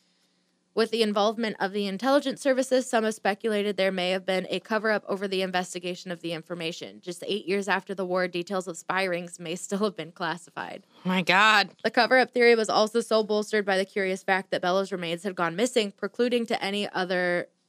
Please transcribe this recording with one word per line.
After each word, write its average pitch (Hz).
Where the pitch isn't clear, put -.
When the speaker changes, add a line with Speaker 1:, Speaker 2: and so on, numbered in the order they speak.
Speaker 1:
With 220
the 226
involvement 214
of 190
the 202
intelligence 254
services, 254
some 226
have 214
speculated 208
there 190
may 185
have 185
been 185
a 185
cover-up 214
over 202
the 190
investigation 180
of 170
the 170
information. 160
Just 175
eight 202
years 196
after 190
the 190
war, 180
details 175
of 165
spy 185
rings 175
may 170
still 196
have 214
been 165
classified. -
Speaker 2:
My 185
God. 196
Speaker 1:
The 220
cover-up 247
theory 240
was 220
also 214
so 220
bolstered 208
by 190
the 190
curious 190
fact 190
that 185
Bella's 185
remains 175
had 190
gone 170
missing, 214
precluding 233
to -
any 202
other, 180